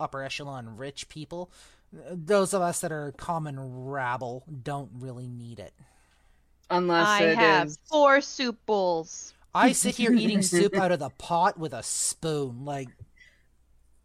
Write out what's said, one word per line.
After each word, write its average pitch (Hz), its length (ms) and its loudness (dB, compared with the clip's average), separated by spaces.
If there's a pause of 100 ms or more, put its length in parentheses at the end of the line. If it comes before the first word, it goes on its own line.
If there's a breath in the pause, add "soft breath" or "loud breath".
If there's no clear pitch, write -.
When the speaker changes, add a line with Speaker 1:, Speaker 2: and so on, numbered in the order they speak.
Speaker 1:
upper 139 240 -6
echelon 127 520 -10
rich 135 320 -12
people. 170 440 -12 (400 soft breath)
Those 175 600 0
of 196 80 2
us 175 200 0
that 170 100 -4
are 147 220 -6
common 135 760 -6
rabble 127 560 -4 (220)
don't 143 340 -6
really 123 300 -12
need 120 320 -12
it. 87 120 -16 (960)
Speaker 2:
Unless 175 380 4
Speaker 3:
I 208 200 4
Speaker 2:
it 160 120 4
Speaker 3:
have 190 300 6
Speaker 2:
is 151 100 -14 (100)
Speaker 3:
four 285 340 6
soup 247 440 -4
bowls. 180 680 -2 (200)
Speaker 1:
I 226 160 6
sit 233 240 0
here 240 180 2
eating 220 300 4
soup 185 320 2
Speaker 2:
<laughs> - 20 -2
Speaker 1:
out 190 140 2
of 170 80 2
the 139 120 -6
pot 175 500 0
with 156 120 -6
a 117 120 -10
spoon. 139 800 -4
Like, 139 240 -8 (1160 soft breath)